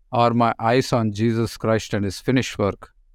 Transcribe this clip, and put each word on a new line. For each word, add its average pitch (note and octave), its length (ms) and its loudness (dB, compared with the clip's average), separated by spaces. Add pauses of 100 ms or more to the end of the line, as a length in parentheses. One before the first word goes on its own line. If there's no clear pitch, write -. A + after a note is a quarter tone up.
(120)
are A#2 220 2
my A#2 240 2
eyes A#2+ 340 2
on A2 200 0
Jesus A2+ 440 0
Christ A2+ 380 -2
and G2+ 100 -2
his F#2+ 160 -6
finished C3+ 380 -2
work - 340 -4 (220)